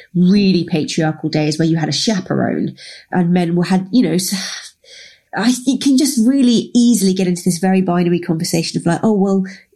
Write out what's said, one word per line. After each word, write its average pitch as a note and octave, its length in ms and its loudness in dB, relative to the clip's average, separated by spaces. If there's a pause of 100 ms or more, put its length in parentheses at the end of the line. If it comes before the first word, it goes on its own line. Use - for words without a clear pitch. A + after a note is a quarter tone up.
(160)
really F3+ 480 4
patriarchal D#3 680 -2
days D3+ 300 0
where E3 80 2
you E3 100 2
had D3+ 120 -2
a D3 40 -2
chaperone C#3 840 -2 (360)
and F3 200 0
men F3 240 0
were, F3 100 0
had, F#3 260 0
you B3 100 4
know, E3 120 0
s-, - 640 -6 (600)
I, A#3 180 0 (140)
you C4+ 100 2
can C4+ 200 2
just B3 300 0
really B3 460 2
easily A#3 400 4
get F#3 140 0
into F3 160 -2
this F3 160 -2
very F#3+ 220 2
binary F3 380 0
conversation E3 600 -4
of - 80 -6
like, E3+ 160 0
"Oh, A3 100 2
well, G3 300 0 (320)